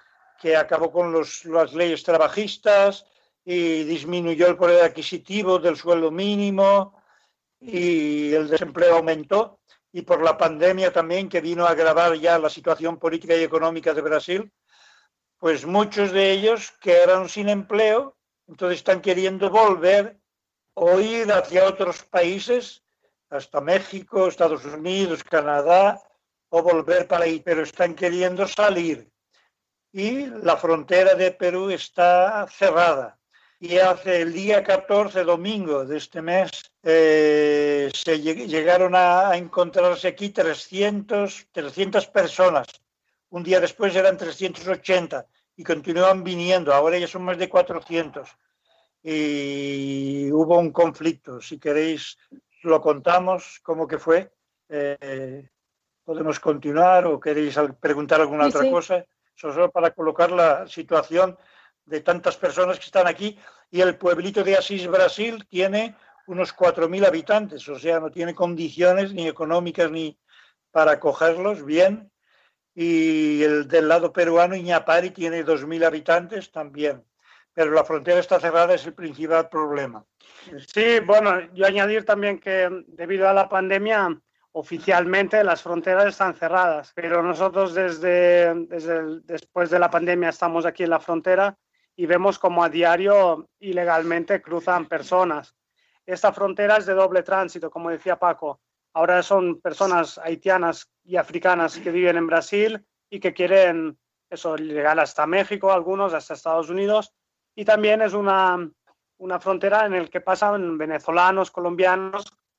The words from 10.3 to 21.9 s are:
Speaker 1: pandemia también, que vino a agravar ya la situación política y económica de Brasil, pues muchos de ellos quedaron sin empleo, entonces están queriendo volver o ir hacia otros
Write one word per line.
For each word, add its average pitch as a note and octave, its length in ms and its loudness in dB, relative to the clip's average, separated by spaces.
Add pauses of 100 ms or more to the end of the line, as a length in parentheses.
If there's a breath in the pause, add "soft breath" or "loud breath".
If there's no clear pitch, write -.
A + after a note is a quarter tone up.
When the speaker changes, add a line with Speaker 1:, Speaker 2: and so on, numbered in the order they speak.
Speaker 1:
pandemia F3+ 560 0
también, F3 340 -2
que E3+ 140 -4
vino E3+ 240 -2
a E3+ 60 4
agravar D#3+ 440 2
ya E3 220 2
la D#3 120 0
situación E3 480 -4
política E3 380 -2
y E3 80 2
económica D#3+ 500 -2
de D3+ 80 -4
Brasil, E3+ 500 -4 (880 soft breath)
pues D#3 260 -2
muchos G3+ 460 0
de G3 200 2
ellos G#3 480 -2
quedaron F3+ 480 4
sin G#3 220 -4
empleo, G#3 640 0 (320)
entonces F3 300 -4
están F#3+ 240 0
queriendo F#3+ 480 0
volver G3+ 680 4 (580)
o F3+ 260 4
ir A3 320 -2
hacia F#3 320 2
otros F#3+ 380 -2